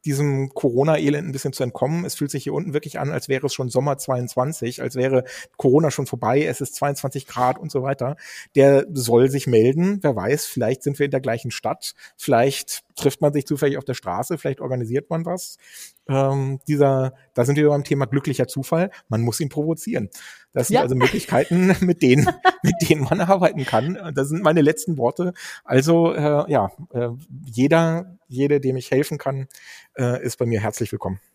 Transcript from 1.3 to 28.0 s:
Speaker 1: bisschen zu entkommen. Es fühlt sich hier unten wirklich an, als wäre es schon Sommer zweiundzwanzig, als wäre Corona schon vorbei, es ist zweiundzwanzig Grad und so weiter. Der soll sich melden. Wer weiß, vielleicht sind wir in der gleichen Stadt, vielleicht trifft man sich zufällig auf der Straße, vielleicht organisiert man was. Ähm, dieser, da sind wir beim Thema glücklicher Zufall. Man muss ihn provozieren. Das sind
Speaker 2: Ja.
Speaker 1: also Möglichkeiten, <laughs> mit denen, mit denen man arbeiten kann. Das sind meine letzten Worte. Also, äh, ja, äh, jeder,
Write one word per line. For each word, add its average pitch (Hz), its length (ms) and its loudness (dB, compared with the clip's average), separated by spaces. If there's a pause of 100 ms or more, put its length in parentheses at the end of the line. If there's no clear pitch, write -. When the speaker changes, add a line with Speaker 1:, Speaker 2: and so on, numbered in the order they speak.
Speaker 1:
bisschen 135 220 -6
zu - 100 -4
entkommen. 147 420 -2
Es - 120 -8
fühlt 143 160 -4
sich 139 100 -6
hier 143 100 -6
unten 147 200 -4
wirklich 147 260 -6
an, 139 140 -4
als - 160 -6
wäre 135 180 -2
es - 80 -2
schon 127 140 -4
Sommer 135 280 0
zweiundzwanzig, 127 880 -4
als 123 140 -6
wäre 131 260 2 (340)
Corona 143 360 4
schon 139 140 -4
vorbei, 131 380 0
es 147 160 -4
ist 135 140 -8
zweiundzwanzig 143 540 -4
Grad 127 320 0
und 156 100 -10
so 131 140 -4
weiter. 135 320 -4 (400)
Der 139 360 8
soll 123 380 4
sich 139 160 -4
melden. 147 560 4
Wer 131 140 0
weiß, 113 300 -2
vielleicht 123 360 -2
sind 139 160 -4
wir 143 60 2
in 139 80 -2
der 131 80 0
gleichen 120 320 -4
Stadt, - 420 -8 (220)
vielleicht - 680 0 (140)
trifft - 240 -2
man 147 120 2
sich 147 140 -2
zufällig 143 320 -2
auf 127 60 -12
der 127 100 -6
Straße, 110 420 -6
vielleicht 139 240 -6
organisiert 123 500 -4
man 165 140 -4
was. 180 340 -8 (500)
Ähm, 135 580 0
dieser, 135 460 2 (220)
da 120 100 2
sind 139 100 2
wir 151 140 4
beim 143 160 2
Thema 139 220 0
glücklicher 131 420 -2
Zufall. 165 420 -2 (180)
Man 113 120 0
muss 117 180 -2
ihn 147 120 -4
provozieren. 156 580 -4 (440)
Das 127 160 -2
sind 220 80 2
Speaker 2:
Ja. 269 40 6
Speaker 1:
also 131 160 0
Möglichkeiten, 180 800 2
<laughs> - 100 -6
mit 175 160 0
denen, 135 240 6 (360)
mit - 120 2 (140)
denen 151 140 4
man 160 180 0
arbeiten 175 440 2
kann. 156 500 -2
Das 139 160 -2
sind 165 120 -4
meine 160 200 6
letzten 156 340 2
Worte. 175 360 -2 (320)
Also, 165 480 4
äh, 147 380 0
ja, 110 220 2 (200)
äh, 120 180 -2 (340)
jeder, 165 720 0 (100)